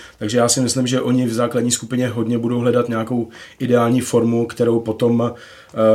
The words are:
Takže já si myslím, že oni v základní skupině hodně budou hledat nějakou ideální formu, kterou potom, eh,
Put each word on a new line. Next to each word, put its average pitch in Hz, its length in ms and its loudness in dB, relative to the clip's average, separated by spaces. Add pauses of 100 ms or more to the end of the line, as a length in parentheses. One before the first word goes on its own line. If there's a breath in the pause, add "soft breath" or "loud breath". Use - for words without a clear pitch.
(180 loud breath)
Takže 110 200 -2
já 117 100 4
si 131 120 0
myslím, 127 260 0
že 127 140 0
oni 127 260 0
v 113 60 -2
základní 120 380 0
skupině 123 380 -2
hodně 117 300 -2
budou 120 200 -2
hledat 120 300 2
nějakou 113 400 -4 (300 loud breath)
ideální 120 420 2
formu, 117 460 0
kterou 117 340 0
potom, 117 520 0 (420 loud breath)
eh, - 20 -12 (180)